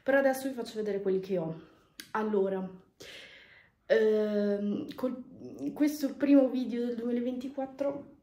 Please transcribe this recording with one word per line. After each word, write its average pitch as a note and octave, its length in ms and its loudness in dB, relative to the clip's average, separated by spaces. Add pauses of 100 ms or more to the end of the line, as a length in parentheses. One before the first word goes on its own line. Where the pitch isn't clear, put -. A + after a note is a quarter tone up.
Per C4 140 2
adesso C4 320 2
vi C4 60 -4
faccio A3+ 220 -8
vedere G3+ 260 -2
quelli F#3+ 180 2
che F#3 180 -2
ho. D#3+ 240 -6 (500)
Allora, F#3+ 540 0 (1200)
ehm, G#3 1080 2
col, - 260 -4 (520)
questo C#4+ 420 0
primo C#4 320 6
video A#3+ 380 -2
del A#3+ 100 -4
duemilaventiquattro B3+ 1160 -4 (120)